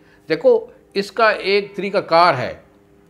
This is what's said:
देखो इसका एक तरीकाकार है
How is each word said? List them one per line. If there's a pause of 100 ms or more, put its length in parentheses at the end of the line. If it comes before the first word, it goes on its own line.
(300)
देखो (240)
इसका
एक
तरीकाकार
है (560)